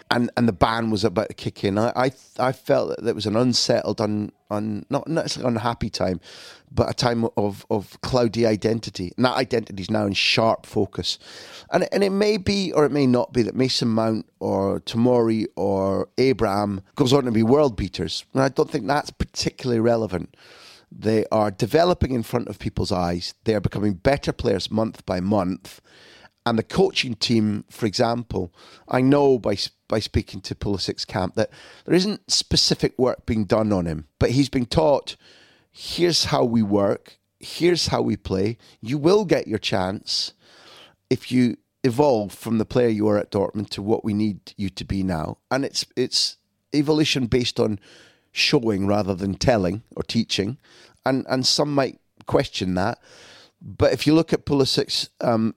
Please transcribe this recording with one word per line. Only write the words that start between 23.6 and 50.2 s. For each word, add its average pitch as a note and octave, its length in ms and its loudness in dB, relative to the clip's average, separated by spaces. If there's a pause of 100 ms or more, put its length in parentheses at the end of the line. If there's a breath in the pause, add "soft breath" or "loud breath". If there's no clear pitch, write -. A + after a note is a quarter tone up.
becoming G#2 320 -2
better C#3 360 -2
players B2 400 -2
month A2 360 -4
by F#2 140 -2
month. F#2+ 600 -2 (640 loud breath)
And A2+ 140 0
the A2 40 0
coaching - 520 0
team, G#2+ 560 0
for - 160 -4
example, A2+ 680 -2 (360 loud breath)
I B2+ 120 2
know C3+ 380 6
by G#2+ 160 0
s-, - 160 -6 (180)
by A2 120 0
speaking - 420 -4
to - 120 -8
Pulisic's - 520 -6
camp F#2 300 -4
that A2 120 0 (380 loud breath)
there - 80 2
isn't F#3 360 0
specific - 680 0
work B2+ 260 0
being A2 220 -2
done A2 260 2
on F2+ 140 0
him, D#2 200 -6 (120)
but - 140 2
he's C#3 180 2
been B2 160 -2
taught, D3+ 500 2 (540 soft breath)
"Here's - 560 -2
how C3+ 180 2
we A#2 180 2
work, G2+ 540 0 (240)
here's E3+ 460 0
how A#2+ 160 0
we A#2 140 0
play. G2+ 420 -2 (240 soft breath)
You B2+ 160 -4
will F#3+ 260 4
get D#3 240 0
your G#2 100 -2
chance - 760 -4 (720 loud breath)
if - 240 -4
you B2 240 2 (280)
evolve A#2+ 500 2
from A2+ 240 -4
the G#2+ 80 0
player B2 220 2
you G#2+ 200 0
are G#2 100 4
at - 120 -4
Dortmund G2+ 400 -2
to - 100 -10
what G2+ 240 -2
we A2 80 -2
need G#2 460 -2
you G2 100 -4
to - 160 -12
be G2 180 -2
now." E2+ 360 -4 (120)
And C3+ 140 -2
it's, - 220 -6 (100)
it's - 400 -2 (380)
evolution D3 540 0
based B2 300 0
on A2 220 0 (540 soft breath)
showing A2 520 2
rather G2+ 280 0
than F#2+ 200 -2
telling G2+ 480 0 (120)
or - 80 -6
teaching. A2+ 540 -2 (480 soft breath)